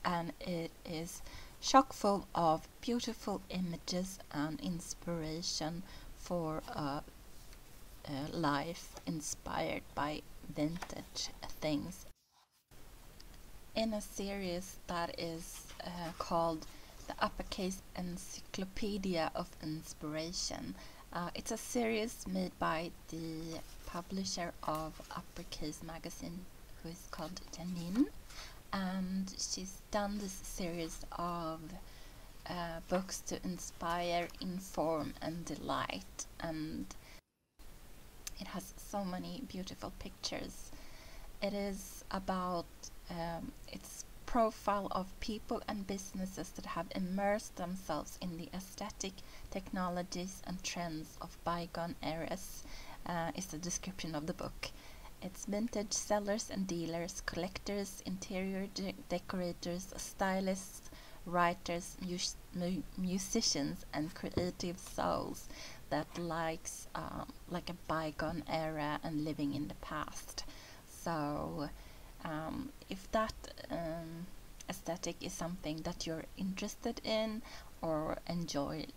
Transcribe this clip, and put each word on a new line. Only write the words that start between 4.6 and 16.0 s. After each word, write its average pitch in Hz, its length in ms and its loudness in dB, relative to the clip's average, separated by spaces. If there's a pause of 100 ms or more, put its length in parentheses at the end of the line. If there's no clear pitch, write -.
inspiration 170 1200 0 (360)
for 160 500 2
a, 143 340 2 (1040)
a 147 300 -2
life 156 600 2 (100)
inspired - 760 0 (100)
by 147 260 0 (340)
vintage - 760 0 (320)
things. 156 420 2 (1700)
In 226 200 4
a 208 80 0
series 190 720 -2 (120)
that 170 300 4
is, - 540 -2 (100)
uh, 175 360 -2